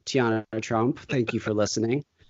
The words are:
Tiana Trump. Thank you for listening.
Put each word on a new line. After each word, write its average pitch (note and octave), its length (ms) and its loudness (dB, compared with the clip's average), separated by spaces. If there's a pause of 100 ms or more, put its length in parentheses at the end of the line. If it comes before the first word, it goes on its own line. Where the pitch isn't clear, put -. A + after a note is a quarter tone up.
Tiana A2+ 400 2 (160)
Trump. A#2 380 0
Thank B2 340 -2
you A2 60 0
for G#2+ 140 -4
listening. A2+ 520 0 (240)